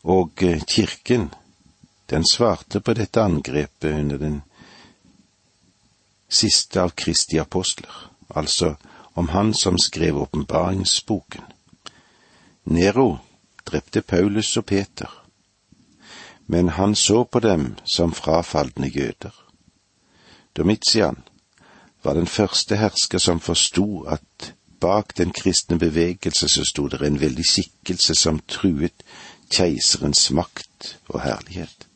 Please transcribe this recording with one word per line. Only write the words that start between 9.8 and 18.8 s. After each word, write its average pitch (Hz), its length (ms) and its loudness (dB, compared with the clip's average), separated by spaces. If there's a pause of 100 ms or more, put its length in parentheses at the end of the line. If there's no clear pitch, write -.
åpenbaringsboken. 90 1300 -2 (1200)
Nero 95 540 2 (460)
drepte - 380 -4
Paulus 101 540 0
og 117 100 -4
Peter, - 440 -4 (1400)
men 87 220 2
han 95 260 2
så 113 300 4
på 120 160 0
dem 82 340 2 (100)
som 85 280 0
frafalne 76 760 -2